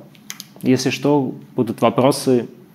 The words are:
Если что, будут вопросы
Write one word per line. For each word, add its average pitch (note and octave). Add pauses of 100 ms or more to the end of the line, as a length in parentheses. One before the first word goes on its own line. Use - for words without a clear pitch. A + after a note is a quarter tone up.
(600)
Если B2+
что, C#3 (220)
будут A2+
вопросы B2+ (280)